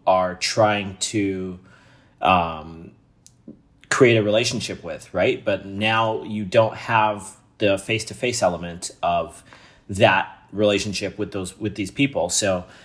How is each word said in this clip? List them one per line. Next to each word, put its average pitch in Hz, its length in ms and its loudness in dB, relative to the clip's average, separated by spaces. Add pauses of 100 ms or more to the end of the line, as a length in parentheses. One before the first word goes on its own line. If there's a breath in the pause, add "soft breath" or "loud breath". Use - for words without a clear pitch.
are 92 280 4
trying 104 640 0
to, 95 600 -4 (600 soft breath)
um, 82 720 0 (960)
create 120 260 6
a 107 80 2
relationship 107 600 -2
with, 78 300 -12
right? 95 300 0
But 98 220 -2
now 110 580 -2
you 107 220 -6
don't 110 300 2
have 107 600 0 (220)
the 98 200 2
face-to-face 113 640 -4
element 87 480 -2 (140)
of 85 400 -2 (460 soft breath)
that 98 480 2 (160)
relationship 101 680 0
with 98 140 -6
those, 92 260 -8
with 104 160 -4
these 95 160 -6
people. 92 380 0
So, 92 360 0 (200 loud breath)